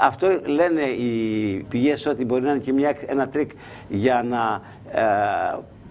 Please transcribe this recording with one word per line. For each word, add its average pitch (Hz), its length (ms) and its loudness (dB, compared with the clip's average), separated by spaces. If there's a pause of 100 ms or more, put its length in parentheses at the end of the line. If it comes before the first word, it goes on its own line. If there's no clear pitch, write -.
Αυτό 139 260 2 (200)
λένε 160 360 2
οι 110 840 -2
πηγές 139 380 0
ότι 127 180 -2
μπορεί 123 180 0
να 139 80 0
είναι 143 80 0
και 131 140 -4
μια, 139 240 2 (100)
ένα 135 220 0
τρίκ 147 220 -2 (380)
για 120 400 2
να, 113 340 -2 (380)
ε, 101 580 2 (320)